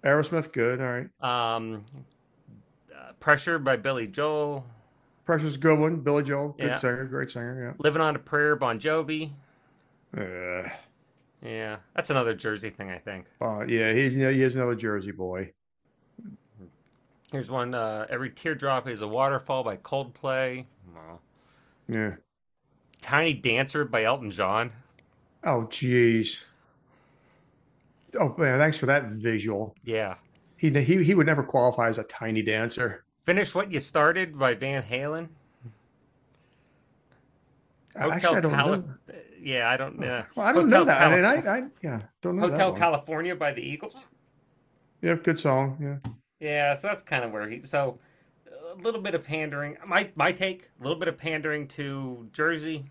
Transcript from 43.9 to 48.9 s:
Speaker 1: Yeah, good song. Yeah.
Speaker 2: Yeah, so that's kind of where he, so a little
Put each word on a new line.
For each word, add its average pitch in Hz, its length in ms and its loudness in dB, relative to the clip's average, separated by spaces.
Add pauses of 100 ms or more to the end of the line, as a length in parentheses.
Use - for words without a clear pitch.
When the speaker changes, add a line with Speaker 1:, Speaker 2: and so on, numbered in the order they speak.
Speaker 1:
Yeah, 170 120 2
good 165 240 0
song. 135 420 2
Yeah. 143 320 -8 (280)
Speaker 2:
Yeah, 147 340 2
so 143 140 -6
that's 196 140 -6
kind 131 220 -2
of 113 80 -6
where 107 160 -6
he, 120 140 -12
so 139 360 -2 (760)
a - 80 -16
little 226 200 -2